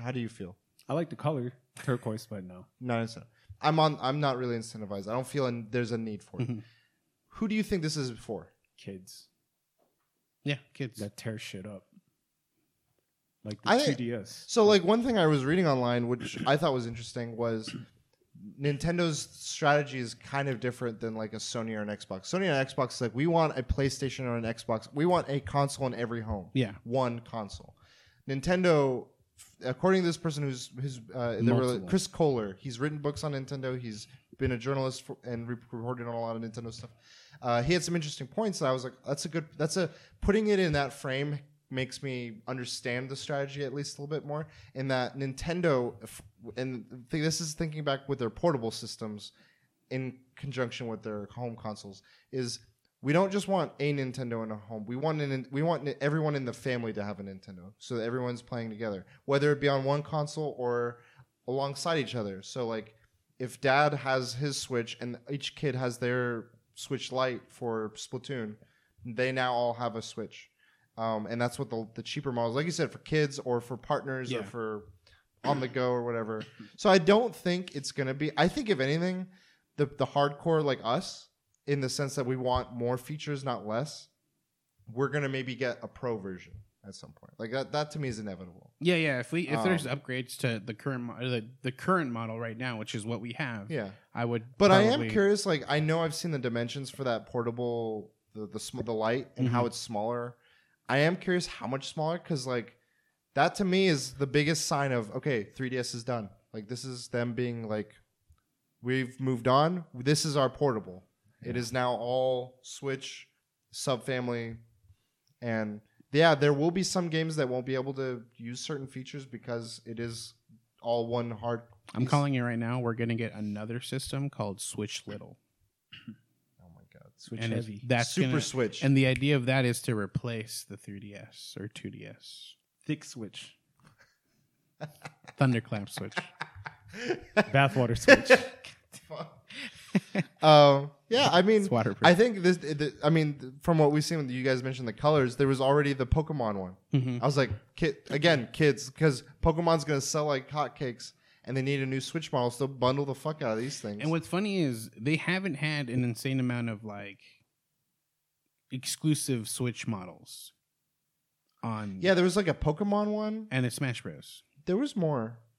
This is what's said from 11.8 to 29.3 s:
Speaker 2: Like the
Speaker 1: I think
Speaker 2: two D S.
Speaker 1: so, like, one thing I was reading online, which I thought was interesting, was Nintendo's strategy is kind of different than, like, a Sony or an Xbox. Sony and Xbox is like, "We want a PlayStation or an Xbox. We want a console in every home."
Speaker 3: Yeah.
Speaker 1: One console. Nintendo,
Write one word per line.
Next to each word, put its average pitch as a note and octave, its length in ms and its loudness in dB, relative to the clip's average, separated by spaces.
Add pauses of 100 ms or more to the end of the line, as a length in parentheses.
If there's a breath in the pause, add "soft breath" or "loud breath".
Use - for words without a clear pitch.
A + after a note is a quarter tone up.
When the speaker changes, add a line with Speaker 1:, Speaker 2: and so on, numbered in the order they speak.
Speaker 2:
Like G#2+ 180 -8
the - 80 2
Speaker 1:
I A3 80 6
think C4+ 200 2
Speaker 2:
two B2+ 60 -4
D A#2 100 -4
S. - 320 -10
Speaker 1:
so, A3+ 180 4
like, G#3 200 8
one A3 200 6
thing F3 140 2
I F3 80 6
was D3 180 4
reading E3+ 220 4
online, A#2+ 420 2
which A#2+ 380 -4
I C3+ 100 6
thought D3+ 160 2
was B2+ 140 -2
interesting, A#2 500 -8
was A2+ 380 -2 (840)
Nintendo's D#3 720 0
strategy C#3+ 680 2
is A#2 160 -6
kind C#3 340 -4
of B2 120 -2
different A#2+ 400 -4
than, A2+ 140 -4
like, A2 180 -6
a A2 60 -8
Sony A2+ 380 -4
or G#2+ 40 -4
an G#2 80 -4
Xbox. G2 380 -8
Sony F#3+ 260 0
and C3+ 160 2
Xbox B2+ 260 -2
is - 60 -6
like, A2+ 140 -2
"We C#3 120 0
want E3 320 2
a B2+ 40 -2
PlayStation C3+ 640 -2
or A#2+ 100 -2
an A#2 80 -2
Xbox. A2+ 480 -4
We D3 140 2
want F3 220 4
a C#3 120 0
console C#3+ 460 0
in B2 80 -2
every A#2 260 -2
home." G#2+ 340 -6
Speaker 3:
Yeah. A#2+ 180 2 (120)
Speaker 1:
One A#2+ 360 0
console. - 540 -10 (540 soft breath)
Nintendo, C#3+ 800 4 (300)